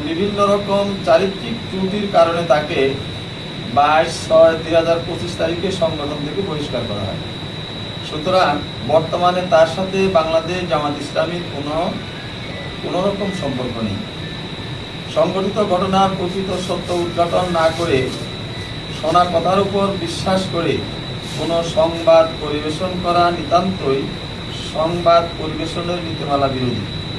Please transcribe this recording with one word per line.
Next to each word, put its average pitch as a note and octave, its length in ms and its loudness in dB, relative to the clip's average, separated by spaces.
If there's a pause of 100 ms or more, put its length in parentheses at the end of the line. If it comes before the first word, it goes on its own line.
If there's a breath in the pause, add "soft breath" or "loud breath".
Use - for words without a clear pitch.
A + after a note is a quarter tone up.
বিভিন্ন G3 420 -2
রকম G3+ 380 2 (200)
চারিত্রিক F#3 520 2 (140)
ত্রুটির F#3+ 420 -2
কারণে E3+ 360 -2
তাকে D3+ 320 0 (920)
বাইশ D#3 380 4 (100)
ছয় E3 320 6
দুই D#3+ 200 -2
হাজার E3 320 4
পঁচিশ E3+ 320 -4
তারিখে E3+ 340 0
সংগঠন D3+ 520 -2
থেকে F3 220 -4
বহিষ্কার C#3 420 -4
করা G#2 200 -4
হয়। - 140 -6 (840)
সুতরাং F3+ 460 4 (360)
বর্তমানে F3 640 4
তার E3 260 8
সাথে F#3+ 220 -2 (100)
বাংলাদেশ D#3+ 600 2
জামাত D3 320 0
ইসলামীর E3+ 440 -2 (100)
কোনো, C#3 220 -4 (1040)
কোনো - 260 -2
রকম G3+ 220 0 (120)
সম্পর্ক B2 340 -2 (100)
নেই। G2 140 -2 (1160)
সংঘটিত F#3 500 0
ঘটনার F#3+ 540 2
প্রকৃত F#3+ 320 -2 (180)
সত্য F3 260 -4
উদ্ঘাটন F3 580 0
না D#3+ 140 4 (120)
করে D3 200 2 (1040)
শোনা E3 220 4
কথার F3 360 2
উপর G3 240 2 (160)
বিশ্বাস F#3+ 400 0 (120)
করে E3 220 0 (640)
কোনো D#3 180 0 (180)
সংবাদ E3 520 6 (140)
পরিবেশন D#3 500 -2 (120)
করা F3 280 4
নিতান্তই D#3 720 2 (720)
সংবাদ E3+ 500 4 (160)
পরিবেশনের D#3+ 640 -4
নীতিমালা D3 440 0
বিরোধী। A#2+ 360 -2 (340)